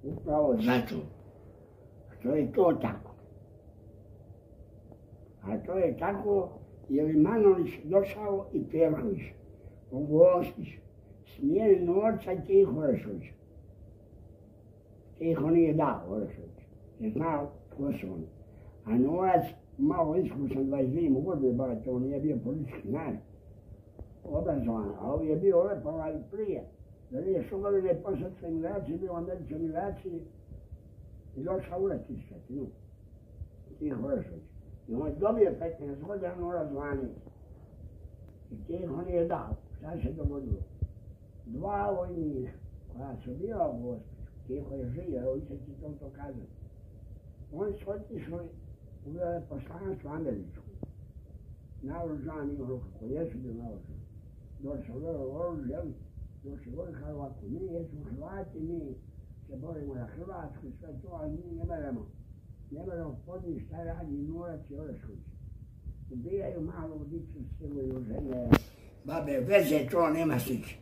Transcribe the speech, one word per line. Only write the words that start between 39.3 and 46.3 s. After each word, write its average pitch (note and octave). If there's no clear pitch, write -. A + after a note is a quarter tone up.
Šta D#3+
se -
dogodilo? C#3+
Dva G3+
vojnika D#3+
koja B2+
su B2+
bila F3
u A#2+
Gospiću, -
Tiho C3+
je B2+
živio, D3
evo, C3
više C#3+
ti C#3+
to, D3+
to C#3
kažem. C3+